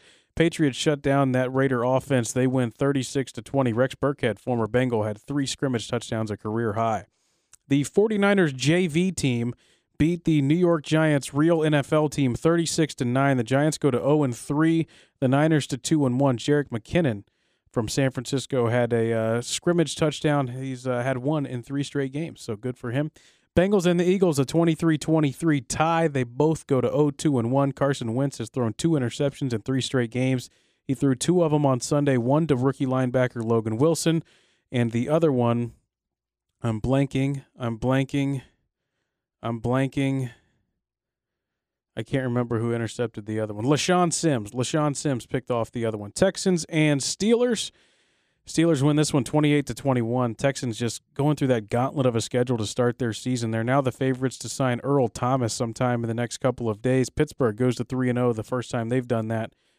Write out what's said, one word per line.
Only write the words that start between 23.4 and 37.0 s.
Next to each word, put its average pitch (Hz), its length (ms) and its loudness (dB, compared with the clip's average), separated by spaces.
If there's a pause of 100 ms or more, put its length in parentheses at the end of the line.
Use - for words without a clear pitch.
Bengals 190 300 4
and 180 140 4
the 175 40 2
Eagles, 180 360 2
a 135 60 2
twenty-three 160 520 2
twenty-three 151 640 0
tie. 165 460 0
They 139 160 -2
both 147 440 -2
go 131 140 2
to 120 80 0
oh 147 220 2
two 143 260 0
and 113 140 0
one. 139 200 2
Carson 131 440 -2
Wentz 135 240 -2
has 113 100 -8
thrown 113 240 -2
two - 180 0
interceptions 135 640 -2
in 107 80 -2
three 131 200 -2
straight 120 280 -2
games. 127 400 -2 (360)
He 135 100 -2
threw 135 200 2
two 175 280 2
of 151 100 0
'em 147 120 4
on 127 160 2
Sunday, 143 360 2
one 139 300 2
to 143 80 2
rookie 131 300 0
linebacker 127 580 0
Logan 110 340 0
Wilson, 160 460 2 (480)
and 117 200 0
the 117 160 -2
other 160 240 2
one, 120 420 0 (880)
I'm 110 200 -2
blanking, 135 600 0 (140)